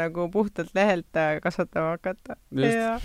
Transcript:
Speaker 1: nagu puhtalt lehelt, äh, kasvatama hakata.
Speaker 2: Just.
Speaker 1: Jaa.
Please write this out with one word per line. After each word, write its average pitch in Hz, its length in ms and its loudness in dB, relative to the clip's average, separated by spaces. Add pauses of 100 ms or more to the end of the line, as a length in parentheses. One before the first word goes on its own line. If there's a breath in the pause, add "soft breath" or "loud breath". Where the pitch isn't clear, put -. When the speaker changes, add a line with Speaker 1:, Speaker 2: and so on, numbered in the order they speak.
Speaker 1:
nagu 170 260 -2
puhtalt 202 460 0
lehelt, 190 320 2 (100)
äh, 156 240 2
kasvatama 170 540 -2
hakata. 190 400 -8 (160)
Speaker 2:
Just. 226 240 2
Speaker 1:
Jaa. 226 280 -2